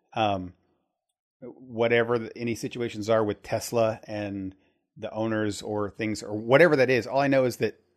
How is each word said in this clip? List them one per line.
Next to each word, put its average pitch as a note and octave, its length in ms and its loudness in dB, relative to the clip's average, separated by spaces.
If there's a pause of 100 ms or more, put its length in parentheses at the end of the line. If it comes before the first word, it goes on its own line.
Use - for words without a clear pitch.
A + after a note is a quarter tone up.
(140)
um, G2 400 -2 (880)
whatever A#2+ 800 0
the, - 180 -8
any A#2 180 -4
situations A2 540 -6
are A2 140 4
with G#2 200 -4
Tesla A2 600 -2
and G2+ 500 -8 (420)
the G#2 160 -10
owners A2 480 -2
or G#2 300 -4
things A2 320 -6
or G#2+ 100 -10
whatever C3+ 420 6
that B2+ 140 4
is. A#2 180 2
All B2+ 120 0
I C#3 80 2
know C3+ 180 4
is A#2+ 120 -2
that A2 220 -2 (180)